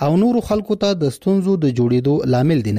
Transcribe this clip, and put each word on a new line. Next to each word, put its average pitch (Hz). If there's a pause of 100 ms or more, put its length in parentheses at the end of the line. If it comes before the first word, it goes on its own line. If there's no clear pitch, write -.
او 170
نورو 240
خلکو 208
ته 190
د 139
ستونزو 190
د 139
جوړېدو 127
لامل 135
دې 104